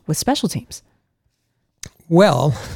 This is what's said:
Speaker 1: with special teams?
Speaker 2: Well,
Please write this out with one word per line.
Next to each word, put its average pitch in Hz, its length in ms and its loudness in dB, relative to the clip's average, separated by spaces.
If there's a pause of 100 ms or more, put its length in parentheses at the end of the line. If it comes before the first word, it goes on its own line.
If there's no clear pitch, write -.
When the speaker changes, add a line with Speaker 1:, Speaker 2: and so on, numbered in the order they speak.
Speaker 1:
with 156 100 -2
special 247 300 -2
teams? - 360 -8 (1200)
Speaker 2:
Well, 165 500 4 (180)